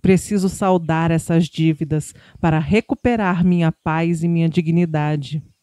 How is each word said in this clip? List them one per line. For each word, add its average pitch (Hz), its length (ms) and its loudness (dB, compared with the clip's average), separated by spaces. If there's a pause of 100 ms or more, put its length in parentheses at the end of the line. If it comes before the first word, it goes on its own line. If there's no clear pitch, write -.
preciso 190 480 2
saldar 170 640 0
essas 165 360 0
dívidas 156 680 -2 (260)
para 160 200 0
recuperar 196 840 0
minha 175 280 2
paz 165 520 -2
e 170 40 0
minha 165 220 2
dignidade. 151 920 -2 (200)